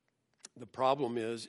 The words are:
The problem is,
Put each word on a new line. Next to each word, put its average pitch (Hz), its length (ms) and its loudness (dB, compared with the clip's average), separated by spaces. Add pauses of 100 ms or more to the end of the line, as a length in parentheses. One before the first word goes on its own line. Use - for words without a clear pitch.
(580)
The 120 80 -14
problem 131 520 2
is, 113 320 -4